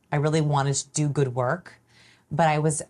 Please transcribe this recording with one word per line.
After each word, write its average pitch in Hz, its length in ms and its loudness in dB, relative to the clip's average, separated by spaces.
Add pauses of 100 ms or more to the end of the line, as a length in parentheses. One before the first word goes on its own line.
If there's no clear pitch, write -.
(120)
I 147 40 2
really 151 240 2
wanted 143 340 0
to - 160 -6
do 151 180 -2
good 131 260 0
work, 131 460 -4 (500)
but 160 180 2
I 151 100 2
was 151 320 -2